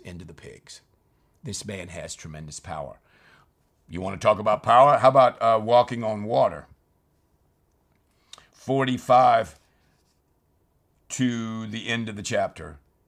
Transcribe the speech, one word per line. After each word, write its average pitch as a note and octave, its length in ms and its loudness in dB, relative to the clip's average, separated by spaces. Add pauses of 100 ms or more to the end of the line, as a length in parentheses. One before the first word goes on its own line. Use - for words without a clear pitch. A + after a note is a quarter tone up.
into F2 200 -16
the D#2+ 100 -20
pigs. - 460 -20 (640)
This G#2 240 -12
man F#2+ 220 -12
has E2+ 260 -14
tremendous D#2 460 -16
power. D2+ 400 -12 (880)
You F2 120 -10
want F#2+ 200 -8
to - 40 -12
talk G#2+ 140 4
about G#2+ 240 -2
power? B2+ 360 6
How B2 100 6
about, C3 340 4
uh, A2+ 180 4
walking A#2 440 2
on G#2+ 200 -4
water? A2 420 -2 (1900)
Forty-five B2 1040 2 (1500)
to A2+ 580 -4
the G#2+ 220 -10
end A#2 220 -4
of G#2 60 -12
the G#2 60 -12
chapter. F2 560 -6 (300)